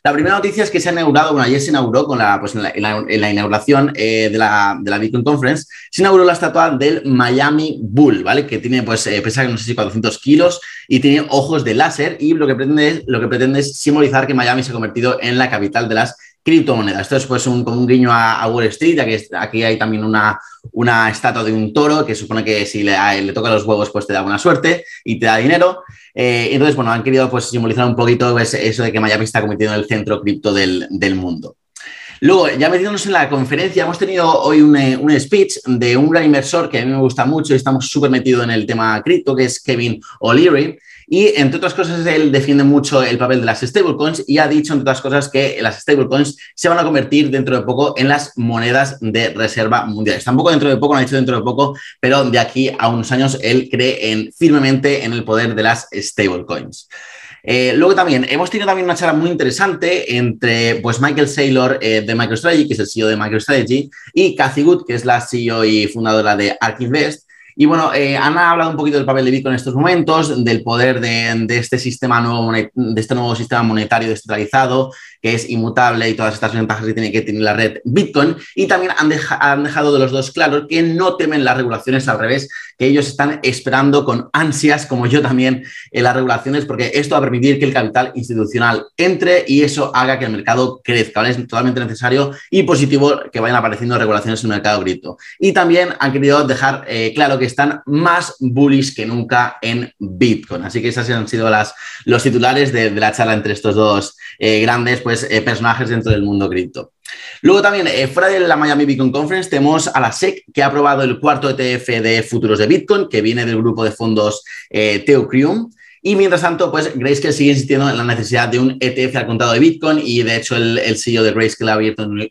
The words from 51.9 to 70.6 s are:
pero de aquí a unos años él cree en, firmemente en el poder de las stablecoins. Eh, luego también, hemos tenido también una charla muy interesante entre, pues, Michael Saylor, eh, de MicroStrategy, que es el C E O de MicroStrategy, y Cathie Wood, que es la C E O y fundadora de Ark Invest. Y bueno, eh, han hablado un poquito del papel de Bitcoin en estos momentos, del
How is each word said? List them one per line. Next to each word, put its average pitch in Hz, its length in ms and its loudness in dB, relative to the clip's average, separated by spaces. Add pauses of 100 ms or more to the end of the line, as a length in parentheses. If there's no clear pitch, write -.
pero 131 300 2
de 123 80 2
aquí 131 400 -2
a 117 100 0
unos 117 220 -2
años 131 320 0
él 127 300 0
cree 127 400 -2
en, 110 180 -4
firmemente 139 760 2
en 113 80 -4
el 117 120 -4
poder 113 320 0
de 107 80 -2
las 117 280 -2
stablecoins. 90 920 -6 (560)
Eh, 127 320 0
luego 175 220 4
también, 147 320 2
hemos 165 200 -2
tenido 208 200 -4
también 190 160 0
una 175 100 0
charla 165 200 -2
muy 165 160 0
interesante 175 880 -2
entre, 117 600 0
pues, 117 240 -4
Michael 143 260 2
Saylor, 131 540 2
eh, 110 260 0
de 113 80 -2
MicroStrategy, 139 540 0
que 127 60 -2
es 107 40 -8
el 101 80 -2
C - 140 -6
E 113 40 0
O 107 40 2
de 110 80 2
MicroStrategy, 117 760 -2 (240)
y - 220 2
Cathie 139 260 0
Wood, 175 240 4
que 120 80 -4
es 120 100 -4
la 120 160 2
C 120 220 -6
E 117 80 -2
O 113 140 0
y 107 240 2
fundadora 110 480 0
de 101 240 -2
Ark 113 200 -2
Invest. 147 440 -2 (320)
Y 147 100 4
bueno, 160 260 2
eh, 139 240 0
han 147 220 0
hablado 170 320 2
un 151 60 -6
poquito 147 200 0
del 135 80 0
papel 131 200 0
de 127 80 2
Bitcoin 135 200 -2
en 127 40 -2
estos 123 180 -6
momentos, 156 720 2
del 113 180 0